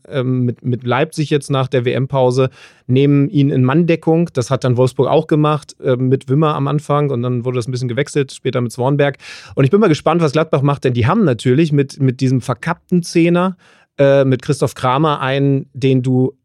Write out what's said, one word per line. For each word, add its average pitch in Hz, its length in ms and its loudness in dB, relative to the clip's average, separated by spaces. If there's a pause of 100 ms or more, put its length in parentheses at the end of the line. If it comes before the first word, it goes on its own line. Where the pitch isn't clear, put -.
ähm, 127 380 -4
mit, 120 180 -6
mit 123 220 -4
Leipzig 143 460 -2
jetzt 147 180 -2
nach 131 180 0
der 123 180 -2
W-M-Pause, 131 640 0 (360)
nehmen 139 440 2
ihn 143 200 2
in 127 160 0
Manndeckung. 165 640 0
Das 127 200 -4
hat 131 120 -2
dann 123 140 0
Wolfsburg 127 320 0
auch 156 180 0
gemacht, 151 560 0
äh, 127 140 0
mit 131 320 -2
Wimmer 151 240 2
am 139 140 -4
Anfang 147 420 -2
und 120 140 -4
dann 123 200 -4
wurde 127 140 -4
das 117 100 -6
ein 135 40 -8
bisschen 123 180 -6
gewechselt, 135 420 -4
später 127 300 -6
mit 120 100 -4
Swanberg. 143 460 -2 (380)
Und 139 100 2
ich 131 60 2
bin 202 100 4
mal 220 60 4
gespannt, 165 340 2
was 151 120 0
Gladbach 151 280 0
macht, 143 240 -2
denn 127 80 0
die 117 140 0
haben 202 180 2
natürlich 135 480 2
mit, 139 260 0
mit 131 220 0
diesem 131 180 2
verkappten 165 640 -4
Zehner, 175 560 0 (400)
äh, 139 260 4
mit 131 180 0
Christoph 147 340 -2
Kramer 143 440 0
einen, 139 540 -2
den 131 300 0
du 127 420 0